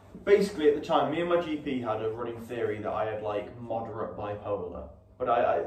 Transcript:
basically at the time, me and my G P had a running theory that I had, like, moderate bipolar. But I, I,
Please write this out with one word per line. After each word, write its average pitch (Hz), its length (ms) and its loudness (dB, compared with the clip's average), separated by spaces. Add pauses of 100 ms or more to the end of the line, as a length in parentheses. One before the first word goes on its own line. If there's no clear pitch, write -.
(240)
basically 190 460 6
at - 60 6
the 151 60 -2
time, 143 300 2
me 160 100 0
and 175 80 0
my 175 120 4
G 156 160 -4
P 131 240 -4
had 110 200 -2
a 110 80 -2
running - 320 -6
theory 104 380 -2
that 101 120 -4
I 107 140 0
had, 107 160 -4
like, 104 400 -4
moderate 113 560 -6
bipolar. 104 680 -6 (320)
But 127 100 0
I, 120 280 4
I, - 100 2